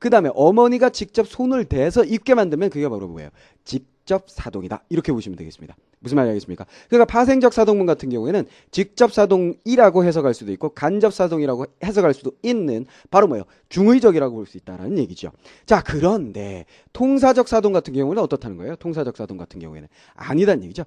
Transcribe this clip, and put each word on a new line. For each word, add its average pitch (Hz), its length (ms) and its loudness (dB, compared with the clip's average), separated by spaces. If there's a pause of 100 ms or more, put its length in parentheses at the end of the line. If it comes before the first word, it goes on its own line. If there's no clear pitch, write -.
그 240 100 -2
다음에 180 240 4
어머니가 240 560 4
직접 208 380 -4
손을 254 360 -4
대서 147 380 0
입게 226 320 0
만들면 185 360 0
그게 147 180 -4
바로 98 180 -8
뭐예요? 80 240 -14 (340)
직접 - 640 -6
사동이다. - 600 -10
이렇게 160 240 -2
보시면 104 260 -8
되겠습니다. 78 380 -20 (240)
무슨 123 160 -4
말인지 123 160 2
알겠습니까? 95 340 -8 (220)
그러니까 233 160 4
파생적 247 480 2
사동문 208 340 2
같은 147 220 -2
경우에는 127 360 -2 (280)
직접 208 400 2
사동이라고 190 920 2
해석할 151 300 2
수도 101 160 -10
있고 139 200 -6
간접 196 440 0
사동이라고 147 520 -2 (180)
해석할 185 280 2
수도 131 200 -8 (100)
있는 160 440 -2 (260)
바로 196 160 4
뭐예요? 107 160 -4 (240)
중의적이라고 185 640 4
볼 107 140 -10
수 - 80 -20
있다라는 95 420 -10
얘기죠. 90 320 -8 (340)
자, 202 220 2
그런데 113 800 -4 (280)
통사적 262 540 2
사동 214 260 0
같은 156 220 -2
경우는 139 260 -2
어떻다는 139 360 -6
거예요? 110 180 -12
통사적 156 420 -8
사동 101 200 -12
같은 87 240 -16
경우에는 78 260 -18 (280)
아니다는 160 500 0
얘기죠. 87 220 -12